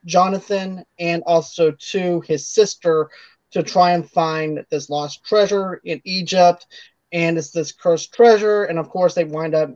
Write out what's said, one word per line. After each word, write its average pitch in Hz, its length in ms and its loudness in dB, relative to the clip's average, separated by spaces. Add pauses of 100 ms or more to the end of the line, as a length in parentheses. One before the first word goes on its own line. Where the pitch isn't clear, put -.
Jonathan 185 800 -2 (160)
and 170 260 -4
also, 165 460 0
too, 175 520 -4
his 147 220 -4
sister 165 640 0 (400)
to 170 140 -4
try 180 280 2
and 170 160 -2
find 156 640 -2
this 143 180 -6
lost 147 360 -8
treasure 196 600 0
in 165 200 -8
Egypt. 180 640 2 (460)
And 170 240 -2
it's 151 140 -8
this 160 220 -6
cursed - 420 -2
treasure. 214 500 4
And, 170 140 -4
of 160 100 -6
course, 180 260 0
they 175 100 0
wind 156 320 -4
up 156 200 0